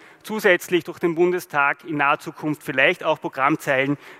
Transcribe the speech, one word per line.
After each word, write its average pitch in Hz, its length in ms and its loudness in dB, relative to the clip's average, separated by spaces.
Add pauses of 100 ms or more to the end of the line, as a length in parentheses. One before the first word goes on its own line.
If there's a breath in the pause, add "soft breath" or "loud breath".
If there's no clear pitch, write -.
(220 loud breath)
zusätzlich 185 600 0
durch - 160 -12
den 170 160 -2
Bundestag 160 680 0
in 160 120 -6
naher 143 240 2
Zukunft 151 420 -6
vielleicht 147 400 0
auch 156 180 -2
Programmzeilen 143 800 0 (220 loud breath)